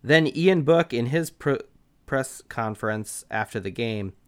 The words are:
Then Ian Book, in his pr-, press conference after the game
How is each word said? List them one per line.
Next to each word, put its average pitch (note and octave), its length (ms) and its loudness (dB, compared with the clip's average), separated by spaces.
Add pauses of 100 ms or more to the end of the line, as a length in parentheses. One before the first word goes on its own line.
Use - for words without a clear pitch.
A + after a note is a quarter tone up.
Then D3+ 340 4
Ian F3 260 4
Book, E3 300 4
in A#2+ 140 0
his D3+ 240 -2
pr-, - 320 -2 (440)
press - 420 -4
conference G#2+ 800 -6
after A2 300 -4
the G2 100 -6
game G#2 440 -6 (140)